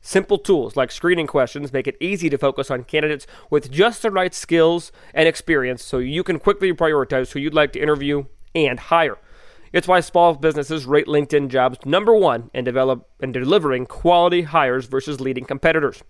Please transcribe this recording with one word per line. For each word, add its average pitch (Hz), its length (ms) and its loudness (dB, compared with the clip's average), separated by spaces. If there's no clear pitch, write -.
Simple 202 380 0
tools 143 380 0
like 127 140 0
screening 170 360 -2
questions 135 480 -2
make 131 120 -2
it 135 140 -8
easy 170 300 -4
to 139 80 -2
focus 135 320 -2
on 127 140 -6
candidates 151 420 -4
with 139 200 0
just 202 300 0
the 220 100 -2
right 185 220 -2
skills 165 580 2
and 156 160 4
experience 131 560 -2
so - 140 -4
you 143 260 -4
can 170 140 -2
quickly 196 340 0
prioritize 143 600 0
who 143 60 -6
you'd 147 140 -4
like 151 220 2
to - 60 -6
interview 143 440 -2
and 131 260 0
hire. 160 380 0
It's 175 140 0
why 180 140 4
small 170 340 4
businesses 147 520 -2
rate 147 200 2
LinkedIn 143 420 0
Jobs 127 360 0
number 202 300 4
one 131 380 2
in 127 120 -6
develop, 131 440 -2
in 131 100 -6
delivering 131 560 0
quality 175 560 2
hires 139 440 0
versus 131 340 -6
leading 127 240 -4
competitors. 143 640 0